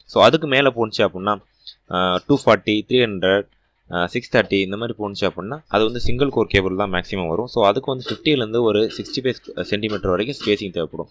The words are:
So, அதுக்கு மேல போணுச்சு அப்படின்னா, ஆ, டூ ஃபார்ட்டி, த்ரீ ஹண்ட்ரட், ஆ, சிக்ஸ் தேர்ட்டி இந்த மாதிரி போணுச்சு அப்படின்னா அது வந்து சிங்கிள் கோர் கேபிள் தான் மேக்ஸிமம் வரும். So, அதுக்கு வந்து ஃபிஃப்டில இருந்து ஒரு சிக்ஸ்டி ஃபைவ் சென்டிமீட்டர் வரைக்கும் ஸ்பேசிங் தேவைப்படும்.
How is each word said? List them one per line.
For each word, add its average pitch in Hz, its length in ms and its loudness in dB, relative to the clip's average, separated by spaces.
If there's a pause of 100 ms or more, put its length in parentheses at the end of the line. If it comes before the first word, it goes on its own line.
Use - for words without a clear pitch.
(120)
So, - 120 -2
அதுக்கு 156 300 4
மேல 135 240 4
போணுச்சு 113 280 0
அப்படின்னா, 92 280 -2 (580)
ஆ, 90 60 -2 (300)
டூ 143 80 4 (100)
ஃபார்ட்டி, 107 300 4 (120)
த்ரீ 127 160 2
ஹண்ட்ரட், 98 440 2 (440)
ஆ, 87 100 -2 (120)
சிக்ஸ் - 220 -6
தேர்ட்டி 101 320 2
இந்த 98 140 -6
மாதிரி 117 200 -6
போணுச்சு 101 280 -4
அப்படின்னா 98 280 -8 (100)
அது - 160 2
வந்து 123 240 -2
சிங்கிள் 131 280 2
கோர் 110 180 0
கேபிள் 92 280 2
தான் 98 140 -2
மேக்ஸிமம் 90 380 -4
வரும். 117 200 -4
So, 110 160 4
அதுக்கு 127 240 0
வந்து 127 160 -10
ஃபிஃப்டில 131 340 0
இருந்து 110 260 -2
ஒரு 104 120 2 (160)
சிக்ஸ்டி 120 260 -8
ஃபைவ் - 480 -6
சென்டிமீட்டர் 104 440 -2
வரைக்கும் 117 260 -4
ஸ்பேசிங் 107 360 -2
தேவைப்படும். 80 340 -8